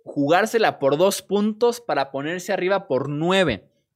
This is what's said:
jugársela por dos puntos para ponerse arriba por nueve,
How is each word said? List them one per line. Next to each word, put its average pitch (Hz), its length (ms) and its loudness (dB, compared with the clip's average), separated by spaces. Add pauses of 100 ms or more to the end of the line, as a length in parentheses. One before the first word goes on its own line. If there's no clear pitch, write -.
jugársela 175 760 0
por 139 180 2
dos 190 240 2
puntos 214 600 -2
para 139 300 -4
ponerse 170 420 -6
arriba 185 340 -2
por 135 220 0
nueve, 156 600 0 (260)